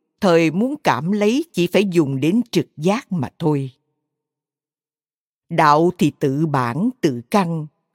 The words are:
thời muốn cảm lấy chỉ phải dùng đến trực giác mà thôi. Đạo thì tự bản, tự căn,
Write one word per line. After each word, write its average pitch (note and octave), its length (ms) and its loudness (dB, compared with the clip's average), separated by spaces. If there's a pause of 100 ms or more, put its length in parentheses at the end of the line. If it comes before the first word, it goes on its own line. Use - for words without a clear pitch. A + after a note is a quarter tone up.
(220)
thời E3 300 4
muốn A#3+ 320 -2
cảm D3 280 -2
lấy G#3+ 400 0
chỉ F3 160 0
phải G3 240 0
dùng C#3 280 0
đến F3+ 220 0 (100)
trực D#3+ 160 -2 (100)
giác F#3+ 340 -4
mà F3 180 -4 (100)
thôi. C#3+ 320 -2 (1800)
Đạo D#3+ 480 4
thì D3 220 2
tự D3 280 0
bản, C#3 420 -2 (120)
tự B2 200 0 (100)
căn, E3 360 -2 (280)